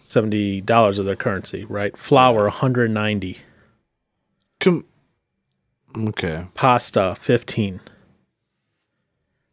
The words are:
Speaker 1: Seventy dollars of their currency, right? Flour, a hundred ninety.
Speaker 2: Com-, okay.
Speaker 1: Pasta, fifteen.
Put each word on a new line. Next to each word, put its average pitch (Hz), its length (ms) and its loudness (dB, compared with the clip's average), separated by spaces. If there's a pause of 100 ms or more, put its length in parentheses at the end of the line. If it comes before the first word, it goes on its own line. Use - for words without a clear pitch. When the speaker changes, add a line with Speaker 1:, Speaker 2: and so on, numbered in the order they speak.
Speaker 1:
Seventy 104 560 -2
dollars 104 400 2
of 98 60 -2
their 98 100 -2
currency, 95 500 -6
right? 101 320 -6
Flour, 127 500 4
a 101 40 0
hundred 123 400 0
ninety. 107 460 -2 (1200)
Speaker 2:
Com-, 170 240 2 (1120)
okay. 92 600 -4
Speaker 1:
Pasta, 117 600 2
fifteen. 104 640 -2 (1700)